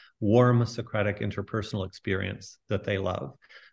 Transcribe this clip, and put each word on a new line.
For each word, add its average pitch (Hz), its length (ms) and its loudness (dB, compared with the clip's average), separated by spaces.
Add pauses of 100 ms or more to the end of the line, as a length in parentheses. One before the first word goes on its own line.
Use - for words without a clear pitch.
(200)
warm 120 440 6
Socratic 104 560 -2
interpersonal 101 640 -4
experience 98 720 -6 (140)
that 98 140 -2
they 101 120 -2
love. 95 380 -4 (380)